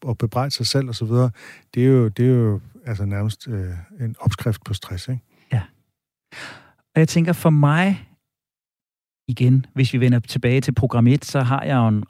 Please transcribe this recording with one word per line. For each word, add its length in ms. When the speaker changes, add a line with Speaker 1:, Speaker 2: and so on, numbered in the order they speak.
Speaker 1:
og 140
bebrejde 340
sig 160
selv 220
og 60
så 100
videre, 240
det 100
er 60
jo, 180
det 180
er 80
jo, 260
altså, 200
nærmest, 420
øh, 220
en 200
opskrift 460
på 80
stress, 340
ikke? 140
Speaker 2:
Ja. 80
Og 40
jeg 80
tænker, 260
for 160
mig, 580
igen, 460
hvis 200
vi 60
vender 200
tilbage 420
til 100
program 360
et, 180
så 160
har 220
jeg 120
jo 120
en 220